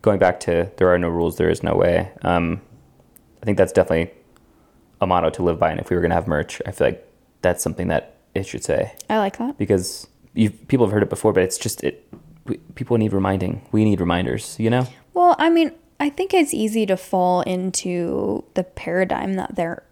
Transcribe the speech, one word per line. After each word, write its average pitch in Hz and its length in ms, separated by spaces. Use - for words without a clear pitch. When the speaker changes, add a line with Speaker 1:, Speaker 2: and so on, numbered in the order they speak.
Speaker 1:
going 101 160
back 90 220
to 85 360
there 92 160
are 90 60
no 87 100
rules, 85 280
there 85 140
is 82 120
no 78 120
way. 87 340
Um, 85 380
I - 40
think 101 120
that's 92 140
definitely 85 380
a 98 60
motto 87 240
to - 120
live 85 160
by. 82 120
And 85 100
if - 100
we 90 60
were 85 60
gonna 85 120
have 82 140
merch, 76 380
I - 40
feel - 180
like - 180
that's - 200
something 90 260
that - 280
it 98 120
should - 180
say. - 280
Speaker 2:
I 220 80
like 196 200
that. 247 200
Speaker 1:
Because 98 480
you've, 107 340
people 123 180
have 101 60
heard 104 100
it - 80
before, - 220
but - 100
it's - 160
just, - 260
it, - 220
we, 117 100
people 120 240
need 107 140
reminding. 95 500
We 110 120
need 101 160
reminders, 87 580
you 113 120
know? 123 160
Speaker 2:
Well, 349 240
I 320 120
mean, 330 220
I 294 80
think 359 260
it's 320 200
easy 220 320
to 190 100
fall 180 460
into 185 1000
the 185 100
paradigm 185 680
that 190 220
there 170 360